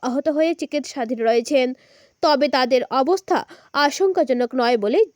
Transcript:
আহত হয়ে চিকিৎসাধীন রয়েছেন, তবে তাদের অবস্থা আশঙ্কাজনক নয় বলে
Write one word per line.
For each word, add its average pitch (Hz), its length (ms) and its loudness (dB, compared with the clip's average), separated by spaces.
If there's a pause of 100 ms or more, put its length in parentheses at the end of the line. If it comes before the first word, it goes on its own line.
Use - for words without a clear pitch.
আহত 262 260 -2
হয়ে 320 260 2
চিকিৎসাধীন 262 640 -6
রয়েছেন, 240 560 0 (480)
তবে 294 260 2
তাদের 254 420 0
অবস্থা 311 540 0 (280)
আশঙ্কাজনক 294 800 0
নয় 247 220 2
বলে 233 280 2 (120)